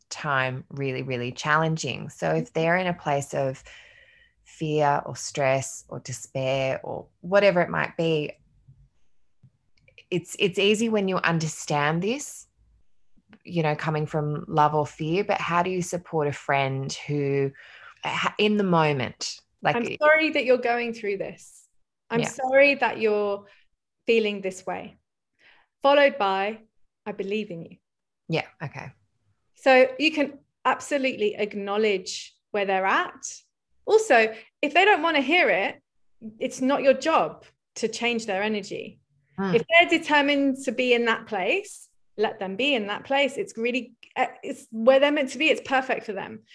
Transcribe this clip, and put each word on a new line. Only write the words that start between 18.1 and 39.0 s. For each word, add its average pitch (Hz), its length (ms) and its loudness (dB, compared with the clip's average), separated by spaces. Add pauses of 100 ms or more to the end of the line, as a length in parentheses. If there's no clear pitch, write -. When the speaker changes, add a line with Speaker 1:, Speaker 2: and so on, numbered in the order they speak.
Speaker 1:
in 208 200 2
the 208 60 2
moment, 151 760 0 (240)
like 151 120 2
Speaker 2:
"I'm 240 240 -4
sorry 311 320 4
that 294 140 0
you're 247 120 4
going 240 360 -2
through 202 240 -6
this. - 460 -12 (460)
I'm 170 120 0
Speaker 1:
Yeah. - 80 -2
Speaker 2:
sorry 269 460 4
that 240 240 0
you're 208 460 0 (600)
feeling 208 360 2
this 185 260 -8
way," - 300 -10 (840)
followed 277 360 6
by, 196 420 -2 (460)
"I 214 80 -8
believe 202 360 -6
in 165 140 -12
you." - 140 -20 (520)
Speaker 1:
Yeah, 160 160 0 (160)
okay. - 300 -12 (640)
Speaker 2:
So 254 320 6 (100)
you 302 140 0
can 302 280 -4 (260)
absolutely 254 720 -2
acknowledge 208 1000 -4 (160)
where 202 140 -2
they're 190 200 0
at. 302 400 -2 (600)
Also, 277 480 6 (280)
if 294 120 0
they 359 120 6
don't 392 160 6
wanna 311 200 2
hear 294 280 4
it, 196 320 0 (580)
it's 254 220 -6
not 262 220 2
your 269 100 8
job 262 520 0 (300)
to 226 120 -2
change 233 380 -4
their 196 180 -2
energy. 208 560 -6 (400)